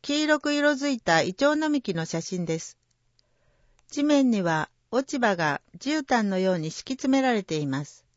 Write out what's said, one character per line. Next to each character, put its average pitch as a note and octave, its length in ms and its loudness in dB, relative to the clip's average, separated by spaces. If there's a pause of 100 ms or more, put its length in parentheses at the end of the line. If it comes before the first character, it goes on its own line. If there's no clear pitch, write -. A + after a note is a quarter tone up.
黄 D4 220 -2
色 D4+ 160 4
く D4 140 -2
色 D4 180 2
づ C#4+ 180 -2
い B3+ 100 -2
た E3 220 2
イ F#3 120 -2
チ C#4 120 0
ョ D4 60 6
ウ D4+ 40 2
並 D4+ 260 0
木 G3 120 -6
の E3+ 120 -4
写 E3 160 -6
真 F3+ 240 -6
で D#3+ 140 -2
す。 - 180 -16 (1120)
地 C#4+ 140 -4
面 C#4+ 260 4
に G#3 120 2
は D#3+ 280 0 (220)
落 C4 140 0
ち C#4 140 -6
葉 G#3+ 160 2
が D#3 260 0 (180)
絨 D4+ 260 -4
毯 A#3 180 2
の G3 160 0
よ F#3 140 2
う F3+ 40 0
に D#3 140 -4
敷 - 120 -14
き C4+ 100 -8
詰 C4 180 -2
め C4+ 100 4
ら B3+ 120 2
れ G3+ 100 0
て D#3 140 -4
い D3+ 80 -2
ま C#3 200 -4
す。 - 200 -20 (120)